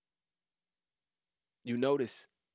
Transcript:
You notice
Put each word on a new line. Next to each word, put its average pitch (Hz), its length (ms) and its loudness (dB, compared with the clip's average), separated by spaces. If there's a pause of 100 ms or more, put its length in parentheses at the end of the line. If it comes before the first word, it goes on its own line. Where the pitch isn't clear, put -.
(1600)
You 120 120 -2
notice 131 500 0 (280)